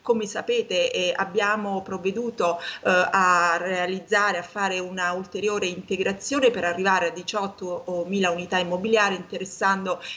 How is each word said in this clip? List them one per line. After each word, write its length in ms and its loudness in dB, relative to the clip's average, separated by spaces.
come 220 2
sapete, 720 0
eh, 240 0
abbiamo 640 0
provveduto, 800 -2
eh, 300 -2
a 680 4
realizzare, 800 0
a 40 -4
fare 360 -2
una 340 -2
ulteriore 540 -2
integrazione 840 0
per 100 -4
arrivare 460 2
a 20 -4
diciottomila 1200 -4
unità 280 -2
immobiliari, 580 2
interessando 840 -2